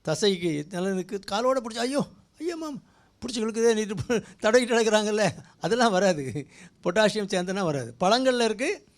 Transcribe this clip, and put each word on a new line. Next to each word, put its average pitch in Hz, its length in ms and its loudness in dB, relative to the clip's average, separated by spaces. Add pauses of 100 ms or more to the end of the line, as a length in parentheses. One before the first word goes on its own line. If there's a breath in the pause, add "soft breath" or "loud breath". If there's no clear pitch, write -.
தசைக்கு 165 680 0
நல்லதுக்கு. 185 500 -4 (100)
காலோட 247 340 0
பிடிச்சி, 226 120 -12
"ஐயோ, 254 300 -2 (320)
ஐயோ 339 180 -6
மேம், 302 240 -10 (400 soft breath)
பிடிச்சி 240 160 -10
இழுக்குதே", 226 380 2
நீட்டு 214 200 -2
போ-, 196 300 -2 (160 loud breath)
தடவிட்டு 233 340 4
கிடக்குறாங்கல்ல, 214 560 2 (300 soft breath)
அதெல்லாம் 226 300 2
வராது. 151 560 0 (380 loud breath)
பொட்டாசியம் 208 440 2
சேர்ந்தனா 185 360 -2
வராது. 131 360 -4
பழங்கள்ல 240 440 2
இருக்கு, 247 400 -4 (140 soft breath)